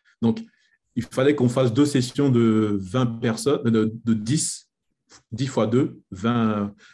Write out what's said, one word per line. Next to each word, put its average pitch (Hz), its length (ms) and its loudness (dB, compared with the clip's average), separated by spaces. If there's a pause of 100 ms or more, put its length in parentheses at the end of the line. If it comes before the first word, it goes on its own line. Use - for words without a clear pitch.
(220)
Donc, 226 200 0 (540)
il 113 80 -4
fallait 139 320 0
qu'on 123 120 2
fasse 123 260 0
deux 143 120 4
sessions 143 440 0
de 110 520 2
vingt 110 240 -2
personnes, 120 580 -2
de, 110 300 2 (100)
de 113 100 2
dix, 113 560 -4 (640)
dix 127 160 -4
fois 113 200 0
deux, 110 340 0 (100)
vingt, 107 600 -2 (200)